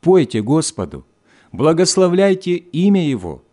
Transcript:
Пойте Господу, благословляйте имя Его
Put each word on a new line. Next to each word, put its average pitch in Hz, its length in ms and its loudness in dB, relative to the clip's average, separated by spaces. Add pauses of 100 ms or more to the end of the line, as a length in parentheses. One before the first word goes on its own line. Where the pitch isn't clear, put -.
Пойте 156 400 2
Господу, 101 640 -4 (480)
благословляйте 180 1040 0
имя 180 500 0
Его 90 460 -8